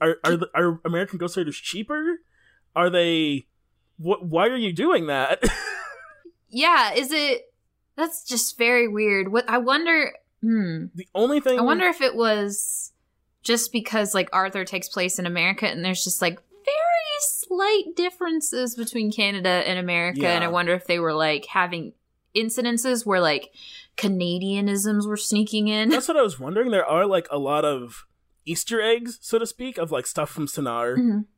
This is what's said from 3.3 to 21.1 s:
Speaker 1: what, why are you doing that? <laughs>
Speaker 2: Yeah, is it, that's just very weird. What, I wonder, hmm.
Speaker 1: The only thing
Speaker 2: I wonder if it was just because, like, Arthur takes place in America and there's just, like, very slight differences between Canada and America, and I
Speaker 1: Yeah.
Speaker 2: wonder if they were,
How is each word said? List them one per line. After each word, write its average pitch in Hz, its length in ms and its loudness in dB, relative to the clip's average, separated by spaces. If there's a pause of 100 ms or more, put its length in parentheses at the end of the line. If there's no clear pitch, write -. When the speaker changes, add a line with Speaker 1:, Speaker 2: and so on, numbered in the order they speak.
Speaker 1:
what, 180 280 -2
why 170 220 2
are 254 100 0
you 220 160 -2
doing 180 340 2
that? 135 400 0
<laughs> - 60 2 (960)
Speaker 2:
Yeah, 262 420 4
is 262 180 -2
it, 294 320 0 (520)
that's 330 280 -4
just - 340 -4
very 240 300 4
weird. 202 440 0
What, 240 180 2
I 240 100 2
wonder, 294 540 2 (280)
hmm. 190 440 0 (100)
Speaker 1:
The 175 180 -12
only 254 260 2
thing 254 200 2
Speaker 2:
I - 20 2
wonder 320 240 4
if 339 160 0
it 262 140 2
was 214 760 -2 (520)
just 233 280 0
because, 214 440 -2
like, 185 180 0
Arthur 190 320 0
takes 185 240 -8
place 180 300 -2
in 180 60 -2
America 175 420 0
and - 180 -4
there's 185 180 -2
just, - 180 -4
like, 175 180 -2 (260)
very 622 540 0
slight 392 640 0 (120)
differences 320 800 -2
between 226 360 -2
Canada 202 380 0 (180)
and 185 100 0
America, 180 500 0
and 170 160 2
I 175 40 0
Speaker 1:
Yeah. 170 60 -2
Speaker 2:
wonder 175 200 2
if 180 140 -2
they 175 120 2
were, 160 140 0